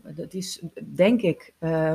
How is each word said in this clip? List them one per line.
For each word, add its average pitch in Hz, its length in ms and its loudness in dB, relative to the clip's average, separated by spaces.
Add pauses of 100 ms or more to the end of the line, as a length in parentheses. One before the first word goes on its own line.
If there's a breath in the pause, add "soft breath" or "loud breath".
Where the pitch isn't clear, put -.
(140)
Dat 165 200 -12
is, 185 280 -8 (220)
denk 202 380 4
ik, - 360 0
eh, 160 360 0